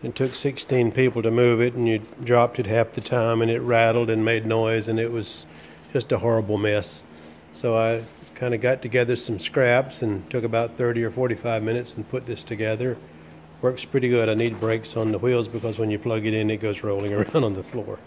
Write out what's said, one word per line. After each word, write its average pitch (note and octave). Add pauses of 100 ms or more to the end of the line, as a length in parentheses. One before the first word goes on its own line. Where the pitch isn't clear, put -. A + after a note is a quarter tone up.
It A#2+
took C3
sixteen C3
people B2
to A2+
move A#2+
it, A#2+
and A#2+
you A2 (240)
dropped A#2+
it A2
half A2
the A#2
time, A#2
and A2+
it A#2
rattled A#2
and A2
made A2
noise, A2+
and A2+
it A#2
was - (440)
just B2+
a G#2+
horrible G#2+
mess. G#2 (520)
So A#2
I A2+ (320)
kinda A#2+
got B2+
together B2
some A2
scraps C3
and G2+
took B2
about A#2
thirty A#2+
or A2+
forty-five A#2
minutes A#2
and G#2+
put B2+
this A#2
together. A2 (680)
Works B2+
pretty B2+
good. A#2
I G#2+
need A2
brakes A2+
on A2
the G#2
wheels A#2+
because A2
when A2
you G#2+
plug A2
it A2
in, G#2+
it G#2+
goes G#2
rolling G2+
<laughs> -
around B2+
on G#2
the F#2+
floor. G2+